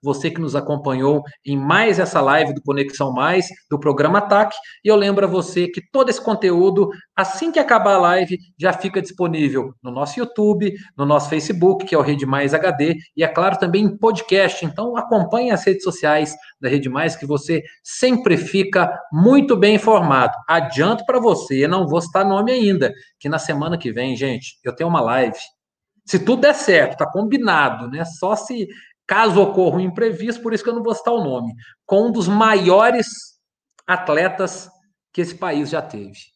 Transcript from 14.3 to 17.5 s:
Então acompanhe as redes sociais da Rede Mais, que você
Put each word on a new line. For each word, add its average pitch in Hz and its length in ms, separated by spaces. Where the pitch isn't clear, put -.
Então 226 280
acompanhe 233 560
as 185 140
redes 190 200
sociais 151 520
da 131 80
Rede 131 220
Mais, 160 260
que - 80
você 147 380